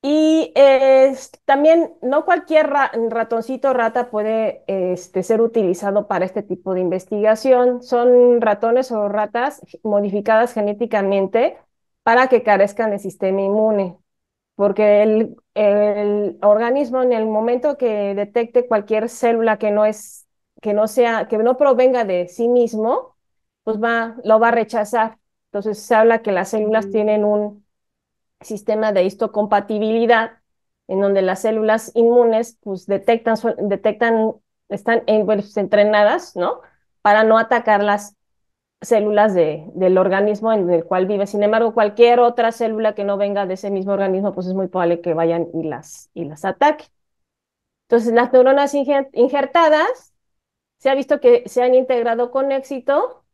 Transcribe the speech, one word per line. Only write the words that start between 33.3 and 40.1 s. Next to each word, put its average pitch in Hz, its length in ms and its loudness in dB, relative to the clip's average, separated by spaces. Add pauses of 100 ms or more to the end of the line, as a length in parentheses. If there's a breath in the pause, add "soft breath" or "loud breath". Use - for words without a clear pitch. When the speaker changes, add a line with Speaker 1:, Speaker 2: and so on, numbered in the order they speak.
Speaker 1:
su-, 226 200 -4
detectan, 214 800 -2 (340)
están 226 380 -2
en-, 214 200 2
bueno, 208 160 0
pues, - 140 -12
entrenadas, 208 800 0
¿no? 190 260 -4 (420 soft breath)
Para 214 200 4
no 220 160 4
atacar 226 460 0
las 208 320 -4 (640)
células 208 520 0
de, 156 320 0 (100)
del 185 220 2
organismo 208 560 0